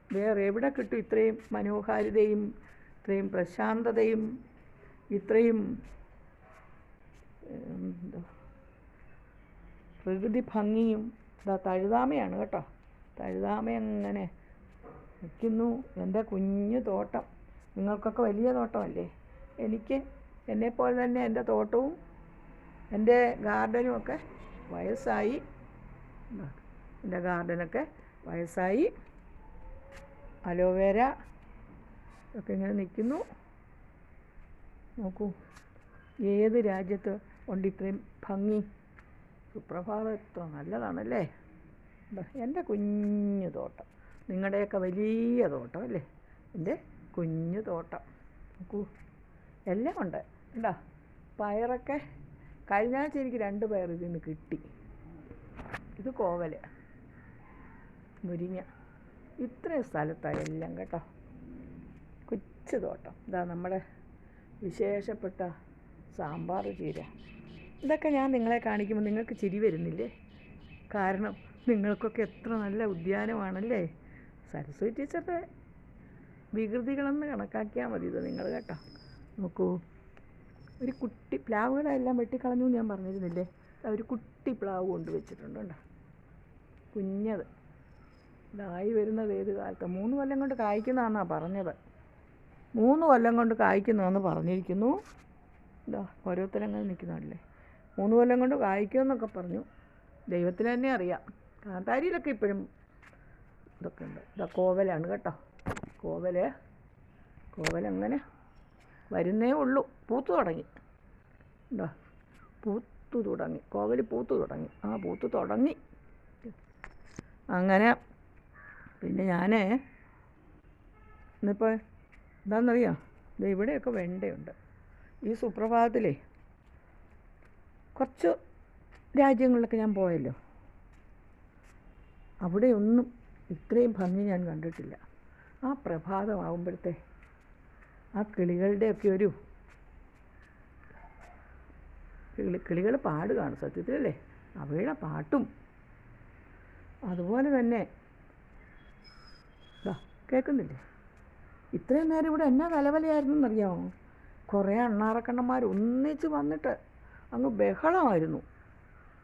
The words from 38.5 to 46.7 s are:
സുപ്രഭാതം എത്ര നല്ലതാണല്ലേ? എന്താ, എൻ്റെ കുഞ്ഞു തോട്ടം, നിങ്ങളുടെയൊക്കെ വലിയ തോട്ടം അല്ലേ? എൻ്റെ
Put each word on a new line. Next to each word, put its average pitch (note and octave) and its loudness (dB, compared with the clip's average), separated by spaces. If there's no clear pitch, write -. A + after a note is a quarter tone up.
സുപ്രഭാതം G#3 -6
എത്ര - -14
നല്ലതാണല്ലേ? G#3 -4
എന്താ, F#3+ -10
എൻ്റെ D4+ -4
കുഞ്ഞു G#3 0
തോട്ടം, - -10
നിങ്ങളുടെയൊക്കെ G3 0
വലിയ A3 2
തോട്ടം B2 -8
അല്ലേ? G3 -4
എൻ്റെ F#3+ -2